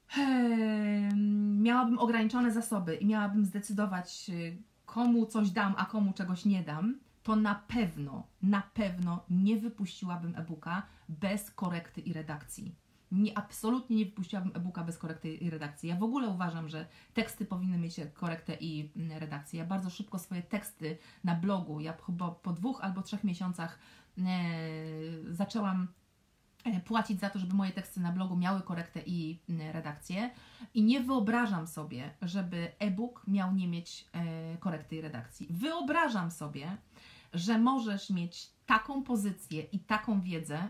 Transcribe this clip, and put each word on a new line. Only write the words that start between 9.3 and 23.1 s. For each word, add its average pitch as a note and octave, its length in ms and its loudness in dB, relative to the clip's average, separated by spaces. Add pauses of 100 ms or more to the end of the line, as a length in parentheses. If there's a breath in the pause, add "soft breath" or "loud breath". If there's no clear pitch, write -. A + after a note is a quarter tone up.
wypuściłabym F3+ 800 -4
e-booka E3 480 -6 (260 loud breath)
bez G3 420 -2
korekty E3+ 500 -4
i E3+ 120 -4
redakcji. D#3 600 -10 (360 soft breath)
Nie, G#3 260 4
absolutnie A3+ 580 -2
nie G#3+ 100 4
wypuściłabym F#3+ 500 -4
e-booka F3 280 -4
bez E3 140 -6
korekty D#3+ 360 -8
i E3+ 160 -4
redakcji. D#3 400 -8
Ja F3 60 0
w F#3+ 80 2
ogóle A#3+ 260 0
uważam, E3+ 400 -2
że D#3+ 180 -8 (260 loud breath)
teksty A3 320 -2
powinny F#3 320 -2
mieć E3+ 220 -2 (140)
korektę E3 460 -6
i, D3+ 360 -6
mm, D#3+ 220 -6
redakcję. D3+ 420 -8
Ja E3 60 -4
bardzo F#3 240 -2
szybko F#3+ 300 -8
swoje F3 240 -6
teksty D#3+ 540 -6 (260 loud breath)
na F3 120 4
blogu, F3 440 0
ja D#3+ 140 -6 (120)
chyba F3 260 -2
po F3 220 -4
dwóch G3 300 -4
albo F#3+ 180 -4
trzech G3+ 220 -6